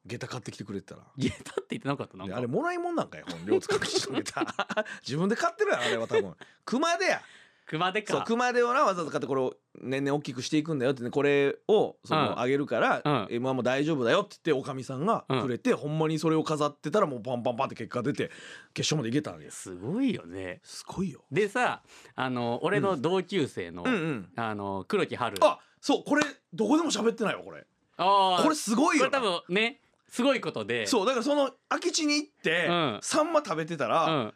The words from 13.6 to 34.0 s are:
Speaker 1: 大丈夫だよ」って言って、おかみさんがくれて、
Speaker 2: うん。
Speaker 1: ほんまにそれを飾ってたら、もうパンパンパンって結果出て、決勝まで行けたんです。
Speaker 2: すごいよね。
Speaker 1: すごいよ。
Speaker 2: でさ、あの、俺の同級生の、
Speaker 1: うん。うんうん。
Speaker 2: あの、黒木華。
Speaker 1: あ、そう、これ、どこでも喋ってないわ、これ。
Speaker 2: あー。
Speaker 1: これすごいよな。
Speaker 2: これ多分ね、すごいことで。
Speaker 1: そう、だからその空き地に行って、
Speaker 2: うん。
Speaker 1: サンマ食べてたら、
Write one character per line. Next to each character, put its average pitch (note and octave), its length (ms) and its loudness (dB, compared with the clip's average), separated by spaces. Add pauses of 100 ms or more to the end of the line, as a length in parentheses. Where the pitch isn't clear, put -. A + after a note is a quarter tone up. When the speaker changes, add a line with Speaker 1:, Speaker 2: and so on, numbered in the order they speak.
Speaker 1:
大 C3+ 220 2
丈 D#3+ 80 2
夫 B2+ 100 0
だ A#2 80 4
よ」 F3+ 160 6
っ - 0 -
て - 80 -20
言 - 40 -20
っ - 20 -20
て、 E3 100 0
お C3+ 100 2
か C#3+ 120 -8
み C3 100 -8
さ C3 140 -8
ん D3+ 80 -2
が G#3+ 180 0 (180)
く G#2+ 60 0
れ A#2+ 100 -2
て、 B3+ 140 0
Speaker 2:
う F3 40 4
ん。 - 20 -10
Speaker 1:
ほ D3 100 -8
ん D#3 100 -2
ま D#3 120 2
に D#3 100 0
そ D#3+ 100 2
れ D#3 60 4
を D#3 80 2
飾 D3+ 240 2
っ D3 100 -4
て D3+ 140 -6
た G#3 80 4
ら、 G3 60 6
も C3+ 120 -6
う G2+ 60 -10
パ B2 120 -2
ン A#2+ 60 -6
パ B2 100 0
ン A#2 40 -2
パ C3 80 0
ン B2+ 40 0
っ - 20 -8
て A2 60 -10
結 A2 120 -8
果 A#2+ 160 -4
出 C#3+ 80 0
て、 G#2+ 180 -2 (440)
決 - 200 -4
勝 D#3 40 0
ま C3+ 60 -2
で A2+ 60 -4
行 A#2+ 100 -2
け - 20 0
た G2+ 120 -8
ん D#2+ 60 -16
で D2 100 -18
す。 - 200 -14
Speaker 2:
す F2+ 80 -10
ご D3+ 240 -4
い B3 120 2
よ E2+ 120 -8
ね。 F2+ 400 -10
Speaker 1:
す - 200 -16
ご F#3+ 200 -4
い E3 60 -6
よ。 - 200 -18
Speaker 2:
で G3 160 2
さ、 G#3 340 -2 (340)
あ B2+ 140 -2
の、 A#2+ 340 -2
俺 G3 180 2
の G3 160 2
同 F#3 260 0
級 E3+ 240 0
生 F2 240 -8
の、 F2 120 -10
Speaker 1:
う B3+ 60 0
ん。 B3 40 2
う - 20 2
ん F3+ 60 -2
う D#3 100 -2
ん。 G2+ 240 -8
Speaker 2:
あ A2+ 180 0
の、 G2 320 -4
黒 F3+ 220 0
木 - 80 -6
華。 A#2 240 -2
Speaker 1:
あ、 D4+ 200 4 (200)
そ - 200 0
う、 - 40 -10
こ C4 120 0
れ、 D4 80 4 (280)
ど G3+ 160 -2
こ C#4+ 80 6
で E4+ 80 4
も D4 80 0
喋 A3 200 2
っ - 40 -10
て A#3 80 -4
な F3 80 0
い A#2 60 -4
わ、 F2+ 60 -12
こ F#2 80 -14
れ。 D2 140 -16 (300)
Speaker 2:
あ G3 460 4
ー。 - 20 4
Speaker 1:
こ D#4 60 6
れ D4+ 60 2
す A3 200 -2
ご D4+ 180 4
い C#4+ 60 4
よ B3+ 60 6
な。 C4+ 140 0
Speaker 2:
こ A#3+ 60 0
れ F#3+ 60 2
多 E3+ 160 -4
分 F3 80 -2
ね、 A3+ 240 0 (300)
す - 120 -4
ご C4+ 140 6
い G3+ 60 -2
こ E3 100 -4
と A2 140 -4
で。 A2+ 200 0
Speaker 1:
そ F#3 180 4
う、 - 20 2
だ C4 80 4
か A#3+ 60 2
ら G#3+ 40 -2
そ C#4+ 100 2
の C#4 220 2 (140)
空 C#4+ 120 0
き F4 120 0
地 D#4 120 0
に D4 120 2
行 D4 100 -4
っ - 20 -20
て、 E3+ 380 0
Speaker 2:
う F3 40 2
ん。 D#3 300 0
Speaker 1:
サ - 200 0
ン E4+ 100 0
マ D4+ 120 4
食 F#3 120 -4
べ D#3+ 100 -2
て E3 120 -6
た C3 100 0
ら、 D3+ 180 4